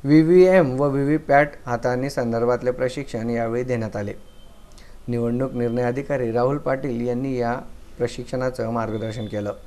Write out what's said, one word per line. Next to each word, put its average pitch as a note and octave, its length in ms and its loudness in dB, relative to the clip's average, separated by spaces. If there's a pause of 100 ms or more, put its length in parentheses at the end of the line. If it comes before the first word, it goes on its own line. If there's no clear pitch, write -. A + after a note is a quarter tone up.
व्हीव्हीएम D#3+ 760 6
व C#3+ 80 2
व्हीव्हीपॅट C#3+ 600 2 (160)
हाताळणी B2+ 440 -2
संदर्भातले A#2+ 640 0
प्रशिक्षण B2 580 -4
यावेळी A#2 340 -2
देण्यात A2+ 320 -4
आले. G#2 180 -6 (960)
निवडणूक A#2+ 460 -2
निर्णय A#2+ 280 -2
अधिकारी B2 500 -2
राहुल B2+ 260 2
पाटील C3+ 500 -4
यांनी B2+ 300 -2
या A#2+ 160 -2 (440)
प्रशिक्षणाचं B2 720 -4
मार्गदर्शन A2 560 -4
केलं. G#2 280 -4 (140)